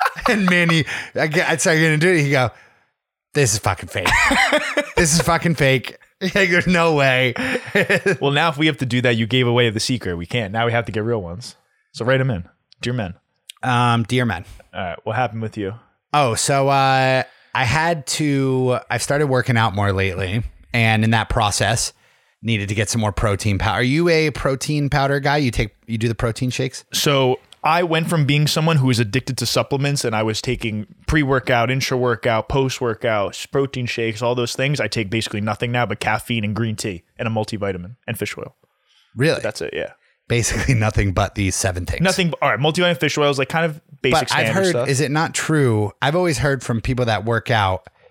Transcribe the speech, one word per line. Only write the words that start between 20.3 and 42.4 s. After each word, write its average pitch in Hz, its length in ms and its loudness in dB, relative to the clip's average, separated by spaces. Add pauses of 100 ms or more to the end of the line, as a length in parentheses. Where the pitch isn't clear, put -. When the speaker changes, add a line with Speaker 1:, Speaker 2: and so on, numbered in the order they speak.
Speaker 1:
and 110 300 4
in 110 80 2
that 110 160 2
process, 107 640 0 (500)
needed 107 280 -2
to 104 60 -2
get 104 140 0
some 117 120 -2
more 104 100 0
protein 101 460 0
powder. 95 220 0
Are 123 40 0
you 151 240 2
a 156 240 2
protein 143 580 -2
powder 139 300 0
guy? 139 160 0
You 139 160 0
take, 110 240 -2 (100)
you 113 120 -4
do 117 100 0
the 110 80 0
protein 123 340 -2
shakes? - 440 -6
Speaker 2:
So 139 460 2 (220)
I 165 220 2
went 165 260 0
from 160 160 2
being 147 220 2
someone 160 300 2
who 131 100 4
was 120 120 2
addicted 120 400 -2
to 120 60 -4
supplements, 139 600 -2
and 113 100 -2
I 107 80 0
was 110 180 -2
taking 113 460 -4 (200)
pre-workout, 131 600 2
intra-workout, 123 800 0
post-workout, 117 880 0
s-, - 120 -12
protein 131 380 -2
shakes, 113 360 -4
all 123 120 0
those 120 220 -2
things. 139 240 -2
I 110 80 -2
take 104 220 -4
basically 107 320 -4
nothing 110 320 -4
now 120 120 2
but 104 140 -6
caffeine 110 460 -2
and 104 100 -2
green 110 220 -2
tea 92 260 -8 (160)
and 120 80 -4
a 110 40 -2
multivitamin 101 680 -6 (100)
and 117 100 -6
fish - 200 -6
oil. - 180 -14 (580)
Speaker 1:
Really? 139 280 0
Speaker 2:
That's 110 200 -6
it, 78 120 -6
yeah. - 180 -6 (380)
Speaker 1:
Basically 117 460 0
nothing 107 360 2
but 95 240 0
these 98 200 0
seven 90 300 -2
things. - 160 -6
Speaker 2:
Nothing 180 280 2
b-, 143 120 -4